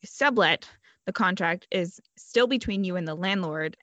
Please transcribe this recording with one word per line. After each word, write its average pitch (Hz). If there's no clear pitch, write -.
sublet, 214
the 190
contract 180
is 180
still -
between 226
you 185
and 175
the 156
landlord, 160